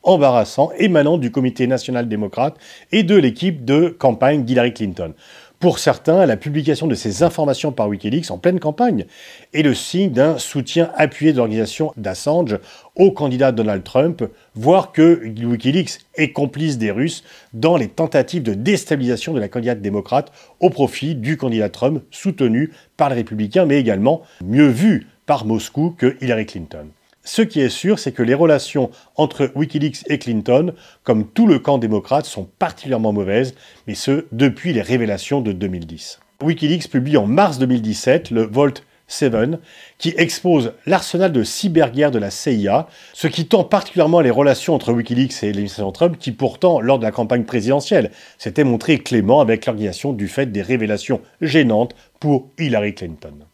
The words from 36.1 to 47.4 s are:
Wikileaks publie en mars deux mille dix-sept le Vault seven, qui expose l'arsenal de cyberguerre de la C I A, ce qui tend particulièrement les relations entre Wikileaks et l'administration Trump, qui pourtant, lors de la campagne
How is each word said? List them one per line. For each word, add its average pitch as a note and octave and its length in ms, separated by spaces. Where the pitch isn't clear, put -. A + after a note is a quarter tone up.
Wikileaks D#3 480
publie C#3+ 260
en G#3 100
mars D3+ 340
deux C3 60
mille B2 140
dix-sept A2 520
le A2+ 100
Vault B2+ 320
seven, C3 540
qui E3 180
expose E3 560
l'arsenal F3 460
de B2 140
cyberguerre D3 640
de A#2+ 80
la G2+ 140
C C3 240
I G2+ 100
A, B2+ 220
ce - 160
qui D#3 180
tend F#3+ 160
particulièrement E3+ 580
les C3 100
relations C#3 440
entre A#2 180
Wikileaks A#2+ 520
et - 20
l'administration G2+ 460
Trump, E3 260
qui B2+ 140
pourtant, C3+ 480
lors B2+ 180
de A2+ 60
la G#2+ 80
campagne A#2+ 320